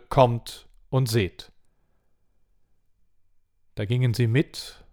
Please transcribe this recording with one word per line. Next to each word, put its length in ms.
"Kommt 580
und 180
seht." 440
Da 100
gingen 300
sie 120
mit 640